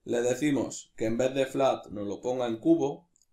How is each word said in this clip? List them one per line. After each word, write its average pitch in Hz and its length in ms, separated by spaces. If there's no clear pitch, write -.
Le 120 180
decimos 127 760
que 113 100
en 117 120
vez 131 160
de 135 120
flat 131 420
nos 101 180
lo 101 140
ponga 127 260
en 113 120
cubo, 160 520